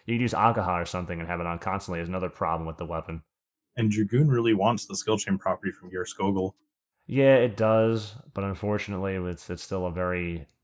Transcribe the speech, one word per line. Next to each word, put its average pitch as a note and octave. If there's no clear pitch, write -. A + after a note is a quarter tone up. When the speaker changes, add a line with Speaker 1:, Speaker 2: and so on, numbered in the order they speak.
Speaker 1:
you A#2
use A#2+
Agaha F#2
or F2
something F2
and E2
have F2
it E2+
on E2+
constantly F#2+
is E2+
another F#2
problem E2
with D#2+
the E2+
weapon. E2
Speaker 2:
And A2+
Dragoon A2
really A#2
wants G#2
the G2
skill G#2+
chain G2
property F#2+
from F2+
Gear F2+
Skogul. F#2+
Speaker 1:
Yeah, C3+
it A#2
does, A2
but G2
unfortunately, G2
it's, F2+
it's F2
still F#2
a F2+
very F2